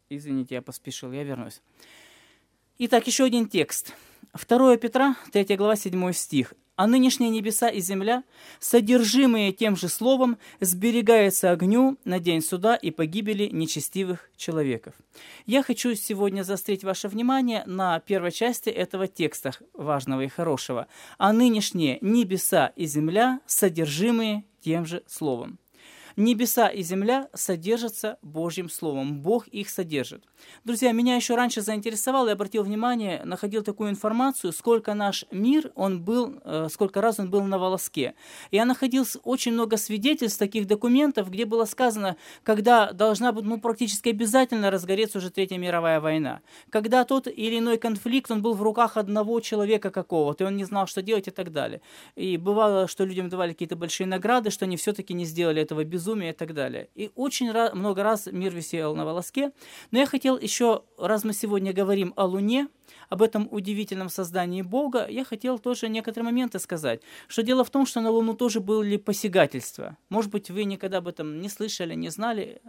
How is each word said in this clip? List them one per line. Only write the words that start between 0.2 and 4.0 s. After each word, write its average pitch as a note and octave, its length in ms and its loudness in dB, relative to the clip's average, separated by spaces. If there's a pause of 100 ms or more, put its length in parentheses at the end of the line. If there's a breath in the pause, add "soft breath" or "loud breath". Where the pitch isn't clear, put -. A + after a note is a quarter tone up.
я B2 60 -6
поспешил, B2+ 500 -12
я C#3+ 140 -8
вернусь. A#2+ 360 -10 (1160 soft breath)
Итак, A#3+ 260 2
ещё C4 200 2
один A#3 240 2
текст. - 440 -2 (400 loud breath)